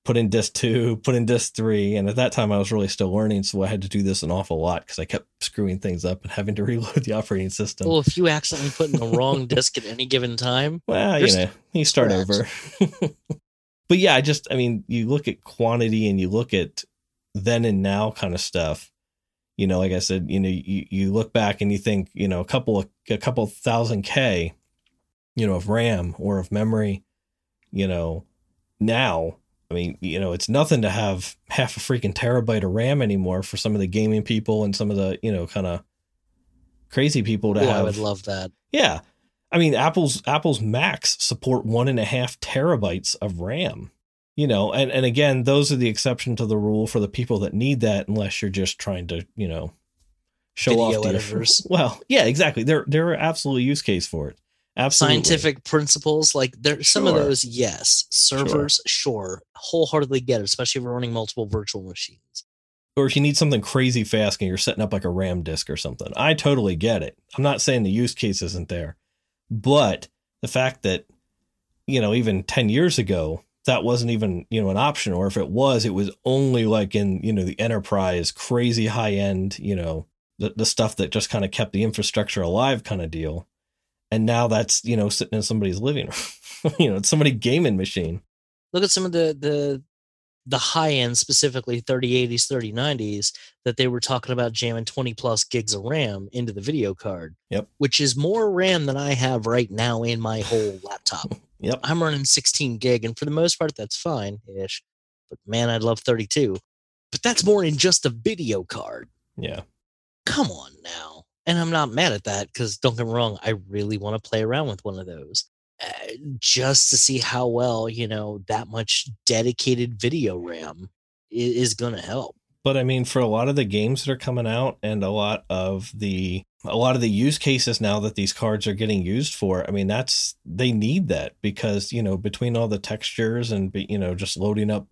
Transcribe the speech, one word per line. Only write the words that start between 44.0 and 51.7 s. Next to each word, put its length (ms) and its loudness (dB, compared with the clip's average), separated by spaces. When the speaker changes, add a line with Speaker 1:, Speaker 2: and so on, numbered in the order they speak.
Speaker 1:
you 100 2
know, 280 4
and, 180 2
and 140 4
again, 380 4
those 280 4
are 60 2
the 100 4
exception 480 0
to 100 -2
the 120 2
rule 280 2
for 140 -2
the 80 2
people 320 -2
that 140 -2
need 260 2
that, 300 0
unless 320 -2
you're 100 -2
just 260 -2
trying 300 -6
to, 180 -6
you 100 -2
know, 260 -6
show 180 0
Speaker 2:
Video 120 6
Speaker 1:
off 80 4
to 80 2
your 160 0
Speaker 2:
editors. 500 0
Speaker 1:
<laughs> 40 -12
Well, 280 2